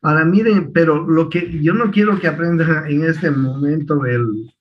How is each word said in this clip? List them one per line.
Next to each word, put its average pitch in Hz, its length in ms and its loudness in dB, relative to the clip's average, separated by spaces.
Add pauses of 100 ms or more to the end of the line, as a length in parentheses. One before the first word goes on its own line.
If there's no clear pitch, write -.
Ahora 156 220 2
miren, 190 480 2
pero 156 360 2
lo 160 220 2
que 175 320 -4
yo 165 100 2
no 220 180 0
quiero 202 300 2
que 170 80 0
aprendan 160 580 0
en 151 180 0
este 160 260 0
momento 143 720 -2
el 117 560 -4